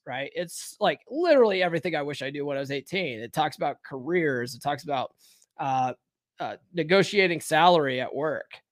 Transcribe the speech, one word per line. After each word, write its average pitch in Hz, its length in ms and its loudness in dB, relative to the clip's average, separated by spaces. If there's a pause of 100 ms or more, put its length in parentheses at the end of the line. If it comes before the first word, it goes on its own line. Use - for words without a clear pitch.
right? 135 280 -8
It's, - 460 -10
like, 175 200 2 (100)
literally 254 520 4
everything 170 320 0
I 147 80 -2
wish 143 200 -8
I 135 80 -6
knew 143 160 -6
when 143 100 -4
I 139 40 -4
was 139 100 -6
eighteen. 139 500 -6
It 113 140 -12
talks 151 220 -2
about 147 260 -6
careers. 135 720 -2
It 117 80 -20
talks 143 220 -4
about, 135 280 -4 (460)
uh, 131 340 0 (480)
uh, 113 160 -8 (160)
negotiating 175 680 2
salary 156 580 4
at - 140 -6
work 139 380 -4 (200)